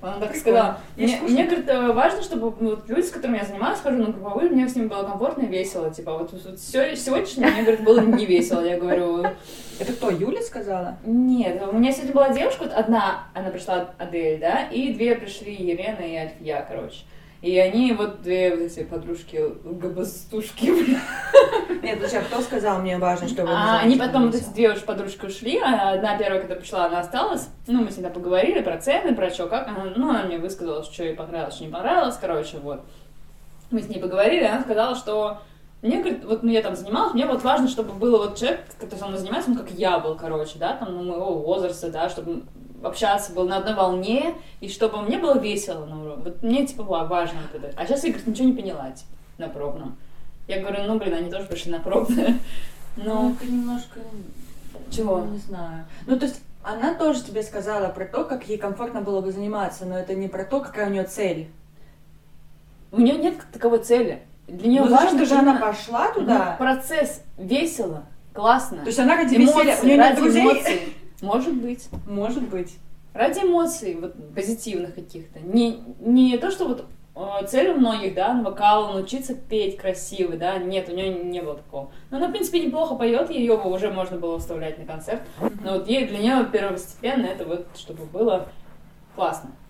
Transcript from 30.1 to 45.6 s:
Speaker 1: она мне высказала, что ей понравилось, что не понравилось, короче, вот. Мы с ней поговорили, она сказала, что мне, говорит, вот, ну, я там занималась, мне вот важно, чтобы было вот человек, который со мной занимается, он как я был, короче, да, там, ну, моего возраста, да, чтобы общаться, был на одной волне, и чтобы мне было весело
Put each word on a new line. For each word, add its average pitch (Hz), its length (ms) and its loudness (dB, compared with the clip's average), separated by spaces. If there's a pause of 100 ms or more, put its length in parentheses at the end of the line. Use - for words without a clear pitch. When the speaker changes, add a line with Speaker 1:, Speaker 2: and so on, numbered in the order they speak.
Speaker 1:
она 220 120 2
мне 175 160 -4
высказала, 165 460 -6
что - 180 -10
ей 160 140 -4
понравилось, - 400 -8
что - 80 -12
не 156 60 -10
понравилось, 254 500 0
короче, 156 380 -4
вот. 143 240 -8 (880)
Мы 220 100 0
с - 60 -12
ней 185 100 -6
поговорили, 202 460 4
она 220 180 2
сказала, 240 320 2
что 214 440 -2 (440)
мне, 269 160 2
говорит, - 260 -2
вот, 220 200 -2
ну, 226 80 4
я 220 100 4
там 190 140 -4
занималась, 220 380 0
мне 262 120 2
вот 254 160 0
важно, 262 240 4
чтобы 220 260 -2
было 220 260 4
вот 202 200 -2
человек, 269 220 -2 (180)
который 214 220 -12
со 202 80 -10
мной 190 100 -6
занимается, 220 320 -4
он 233 60 4
как 196 160 -8
я 180 260 2
был, 156 160 -2
короче, 156 460 -6
да, 202 160 -2
там, 196 200 -8
ну, 175 60 -6
моего 175 380 -4
возраста, 175 500 -2
да, 165 180 -2
чтобы - 360 -8 (400)
общаться, 202 480 0
был 180 160 0
на 196 100 0
одной 214 160 -2
волне, 202 600 2 (260)
и 202 80 -10
чтобы 214 340 0
мне 226 140 0
было 294 220 4
весело 196 480 -4